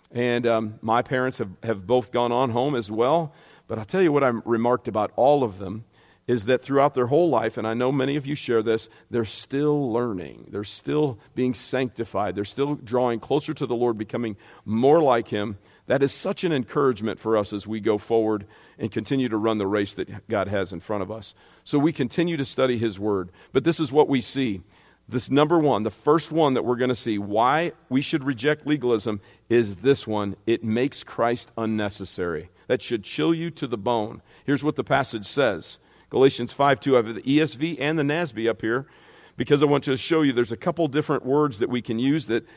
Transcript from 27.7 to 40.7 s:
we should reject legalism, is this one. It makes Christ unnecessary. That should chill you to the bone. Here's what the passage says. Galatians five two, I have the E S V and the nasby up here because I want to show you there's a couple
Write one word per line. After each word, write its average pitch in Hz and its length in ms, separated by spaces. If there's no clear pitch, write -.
we 135 140
should 151 200
reject 139 440
legalism, 120 560
is 110 280
this 127 300
one. 104 300
It 117 160
makes 117 400
Christ 120 540
unnecessary. 98 920
That 123 160
should 113 200
chill 156 300
you 165 200
to - 140
the 117 120
bone. 110 420
Here's 135 180
what 151 140
the 131 80
passage 131 400
says. 107 540
Galatians 123 420
five 139 280
two, 139 140
I 117 80
have 110 120
the 127 160
E 147 100
S 156 140
V 160 240
and 151 200
the 147 40
nasby 139 460
up 110 120
here 120 260
because 143 260
I 151 40
want 143 180
to 135 120
show 160 260
you 139 100
there's 117 200
a 110 40
couple 165 320